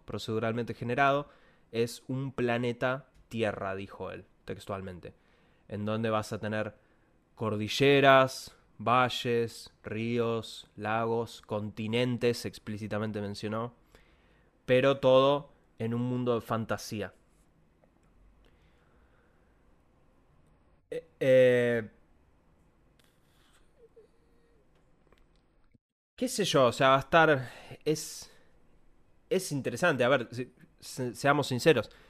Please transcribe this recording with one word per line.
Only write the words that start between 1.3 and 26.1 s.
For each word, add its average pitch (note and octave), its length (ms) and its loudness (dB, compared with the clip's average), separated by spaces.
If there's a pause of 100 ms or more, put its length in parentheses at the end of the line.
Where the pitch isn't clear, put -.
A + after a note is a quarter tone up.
es A#2 340 -4
un C3+ 240 -6
planeta B2 800 -2 (220)
Tierra, G2 440 -4
dijo F#2+ 380 -10
él, F#2 140 -16 (180)
textualmente, G2 680 -10 (540)
en G#2 180 -8
donde A2 260 -2
vas G#2+ 220 -2
a G#2+ 60 -6
tener G#2+ 360 -6 (600)
cordilleras, C3 1200 4 (240)
valles, A#2 920 -2 (100)
ríos, A2+ 920 -4
lagos, A2+ 640 -4
continentes, A#2 1000 -2
explícitamente G#2 760 -8
mencionó, G#2+ 540 -8 (920)
pero C3+ 320 4
todo C3+ 520 4 (300)
en A2+ 140 -4
un A#2 80 -2
mundo B2 340 -2
de G#2+ 60 -4
fantasía. G#2+ 720 -6 (3750)
Eh, - 180 -8 (100)
eh... B2 720 6 (4000)